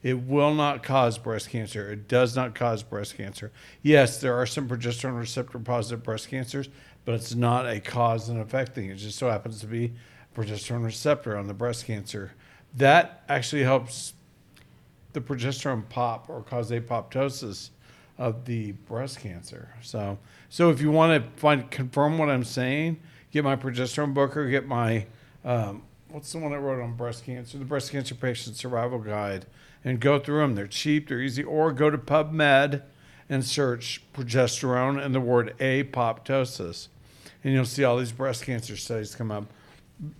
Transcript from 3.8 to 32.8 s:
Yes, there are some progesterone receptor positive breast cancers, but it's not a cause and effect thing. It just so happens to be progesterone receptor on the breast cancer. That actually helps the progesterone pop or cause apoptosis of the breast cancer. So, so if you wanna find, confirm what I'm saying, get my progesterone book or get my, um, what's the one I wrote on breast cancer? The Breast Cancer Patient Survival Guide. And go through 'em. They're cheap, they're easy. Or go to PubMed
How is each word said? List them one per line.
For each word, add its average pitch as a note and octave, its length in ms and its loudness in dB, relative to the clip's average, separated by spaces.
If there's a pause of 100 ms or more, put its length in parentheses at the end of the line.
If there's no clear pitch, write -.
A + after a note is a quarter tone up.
Yes, C#3+ 380 6
there B2+ 160 2
are B2+ 100 2
some C3+ 220 -4
progesterone A#2+ 500 -4
receptor A#2+ 400 -6
positive A#2 460 -2
breast A2 240 -6
cancers, C3 400 -6 (380)
but A#2 80 0
it's A#2 200 -4
not A#2+ 320 2
a G#2+ 140 -4
cause A#2 480 0
and A#2 100 -4
effect A#2+ 360 -4
thing. G2 160 -6
It F#2+ 60 -12
just G#2 220 -10
so B2+ 120 0
happens G#2+ 320 -4
to G#2+ 40 -10
be A#2 280 -4 (420)
progesterone A2+ 480 -4
receptor A2+ 540 -2
on G2 100 -6
the G#2 60 -8
breast A#2 320 -4
cancer. G2+ 460 -8 (440)
That C#3+ 540 6
actually C#3 340 0
helps B2+ 480 0 (1000)
the D3 80 -6
progesterone B2+ 680 -2
pop A#2 400 -2
or B2 140 -10
cause A#2 280 -4
apoptosis A#2+ 1000 -4 (480)
of B2 260 -4
the A2+ 280 -4
breast B2+ 480 -8
cancer. F2 500 -14 (120)
So, G2+ 360 -6 (300)
so E3+ 220 4
if C3+ 100 4
you D3+ 100 2
wanna D#3+ 340 6 (120)
find, D3 340 2
confirm C#3+ 480 0
what D3+ 100 2
I'm B2+ 160 2
saying, C#3+ 560 -2 (320)
get D3+ 100 2
my C3+ 140 2
progesterone C3 580 -2
book C#3 220 2
or D3 120 0
get C#3 200 0
my, A#2 380 2 (380)
um, A2 380 -2 (280)
what's D3 200 -14
the E3 80 -10
one D3+ 140 -4
I D3 40 -4
wrote C#3 240 -2
on A#2 140 -6
breast A#2+ 300 -6
cancer? B2 340 -10
The C3+ 60 -10
Breast C3+ 260 -4
Cancer C3 240 -6
Patient A#2+ 420 -4
Survival B2 420 -4
Guide. G#2 480 -4 (400)
And B2+ 140 0
go C#3 180 6
through D3 240 0
'em. C3+ 120 4
They're G2+ 120 -4
cheap, D3+ 420 0
they're B2 120 -2
easy. C3+ 220 -2
Or D#3 280 2
go D3+ 200 4
to D3 80 2
PubMed D3 800 4 (480)